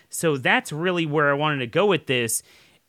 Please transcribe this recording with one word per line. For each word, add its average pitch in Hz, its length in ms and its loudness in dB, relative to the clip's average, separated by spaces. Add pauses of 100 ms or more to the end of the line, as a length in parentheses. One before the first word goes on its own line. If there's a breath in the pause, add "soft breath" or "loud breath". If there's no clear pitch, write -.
(100)
So 160 260 0
that's 190 340 0
really 165 360 -2
where 147 220 2
I 143 60 2
wanted 147 240 0
to 127 80 -4
go 160 200 2
with 185 200 2
this. 120 380 -2 (440 soft breath)